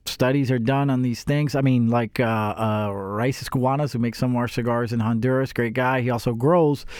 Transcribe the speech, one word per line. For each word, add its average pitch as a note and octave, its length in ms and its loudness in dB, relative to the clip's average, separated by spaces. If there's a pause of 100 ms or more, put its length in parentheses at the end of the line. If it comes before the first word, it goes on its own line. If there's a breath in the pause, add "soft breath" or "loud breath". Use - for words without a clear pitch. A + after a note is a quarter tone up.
studies C3+ 440 0
are B2+ 100 2
done C3+ 300 2
on B2+ 120 0
these B2 220 -2
things. D3 300 0
I C#3+ 60 0
mean, B2+ 300 4
like, A#2+ 320 0
uh, - 20 4
uh, G#2+ 680 0
Raíces G#2 580 -4
Cubanas, C3+ 420 0
who B2 80 -4
makes A#2 200 -2
some B2+ 120 0
of B2 60 0
our A#2+ 100 -2
cigars A#2+ 460 -2
in A#2 80 0
Honduras, B2 500 0
great A#2 220 -2
guy. B2+ 260 0
He B2 100 -2
also A#2+ 240 -2
grows, D3 520 2 (140 loud breath)